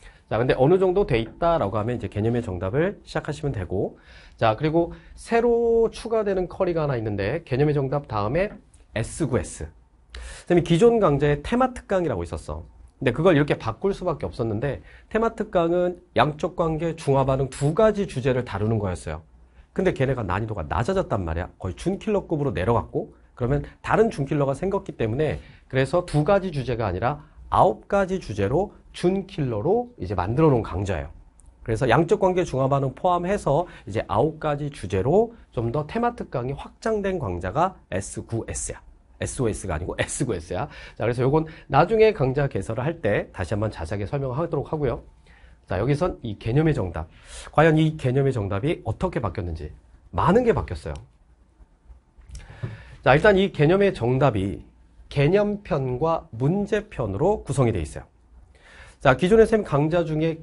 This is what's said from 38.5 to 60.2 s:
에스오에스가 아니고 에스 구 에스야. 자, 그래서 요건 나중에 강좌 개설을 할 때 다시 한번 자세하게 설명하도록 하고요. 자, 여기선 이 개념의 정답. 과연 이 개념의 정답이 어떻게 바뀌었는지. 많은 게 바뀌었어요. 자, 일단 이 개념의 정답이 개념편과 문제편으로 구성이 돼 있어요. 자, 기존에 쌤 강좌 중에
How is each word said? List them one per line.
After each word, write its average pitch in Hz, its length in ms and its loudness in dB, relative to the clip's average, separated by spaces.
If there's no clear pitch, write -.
에스오에스가 104 560 -4
아니고 87 240 -6
에스 - 260 -4
구 113 100 -2
에스야. 90 320 -6
자, - 80 -8
그래서 120 200 0
요건 156 220 2
나중에 214 460 4
강좌 135 340 0
개설을 113 360 -4
할 165 180 -4
때 117 320 0
다시 92 200 -6
한번 107 180 0
자세하게 98 360 -6
설명하도록 139 640 -4
하고요. 147 320 -2
자, 92 120 -2
여기선 143 420 0
이 107 160 -8
개념의 147 360 2
정답. 85 340 -4
과연 156 260 6
이 156 200 2
개념의 135 360 2
정답이 104 500 -2
어떻게 165 360 -2
바뀌었는지. 85 520 -6
많은 151 320 4
게 226 100 4
바뀌었어요. 85 400 -6
자, 131 120 6
일단 196 220 6
이 190 140 2
개념의 185 420 4
정답이 117 720 0
개념편과 160 1200 0
문제편으로 160 1120 0
구성이 127 280 2
돼 87 100 -2
있어요. 76 220 -10
자, 135 160 6
기존에 214 300 6
쌤 120 180 2
강좌 156 420 2
중에 160 380 -2